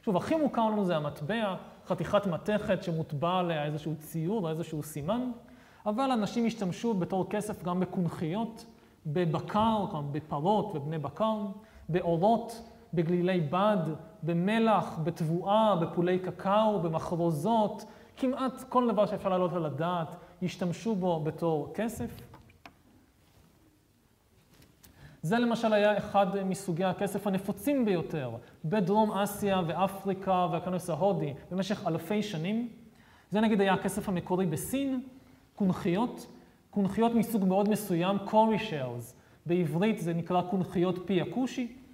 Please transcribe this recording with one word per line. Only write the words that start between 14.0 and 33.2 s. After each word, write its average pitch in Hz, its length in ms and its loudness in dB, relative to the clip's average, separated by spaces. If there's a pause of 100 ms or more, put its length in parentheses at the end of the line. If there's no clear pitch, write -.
במלח, 185 800 2
בתבואה, 185 720 2
בפולי 175 440 0
קקאו, 196 600 2
במחרוזות, 170 1040 0 (320)
כמעט 262 520 -2
כל 247 220 2
דבר 208 140 4
שאפשר 196 240 -4
להעלות 180 240 2
על 170 120 -2
הדעת, 160 500 -2 (260)
השתמשו 185 540 -2
בו 180 240 0
בתור 156 540 -2
כסף. 233 480 -6 (3000)
זה 202 180 2
למשל 233 340 2
היה 208 240 6
אחד 196 300 2 (180)
מסוגי 180 380 -2
הכסף 190 440 -2
הנפוצים 214 580 0
ביותר, 160 460 0 (340)
בדרום 208 460 2
אסיה 196 560 0
ואפריקה 185 840 0
והכנס 170 380 -2
ההודי, 156 440 0 (180)
במשך 190 360 -2
אלפי 180 360 -2
שנים. 208 460 -4 (600)